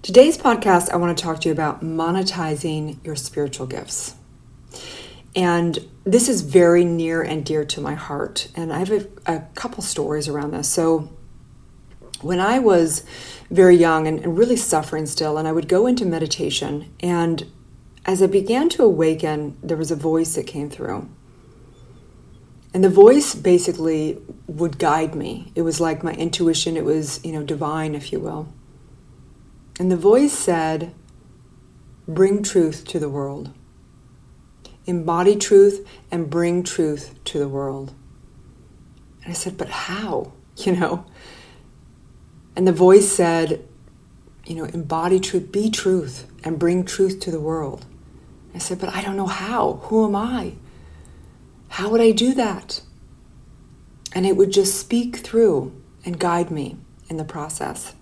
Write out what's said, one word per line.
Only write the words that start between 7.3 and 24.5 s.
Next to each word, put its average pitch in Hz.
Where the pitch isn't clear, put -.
dear 151
to 151
my 143
heart. -
And 165
I 156
have 190
a, 202
a 165
couple 240
stories 151
around 147
this. 151
So 165
when 175
I 214
was 175
very 180
young 160
and, 156
and 170
really 240
suffering 156
still, 151
and 160
I -
would 160
go 196
into 247
meditation, 147
and 170
as 190
I 185
began 214
to -
awaken, 156
there 160
was 156
a 165
voice 160
that 131
came 147
through. -
And 185
the 190
voice 214
basically 160
would 160